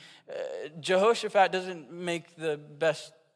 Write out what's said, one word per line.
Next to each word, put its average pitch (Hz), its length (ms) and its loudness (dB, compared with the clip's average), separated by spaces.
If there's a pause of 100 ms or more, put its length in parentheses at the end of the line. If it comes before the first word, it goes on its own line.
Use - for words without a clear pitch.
(260)
uh, 85 420 -8 (100)
Jehoshaphat 196 720 4
doesn't 180 400 -6
make 170 440 -6
the 156 220 -4
best 147 560 -2 (220)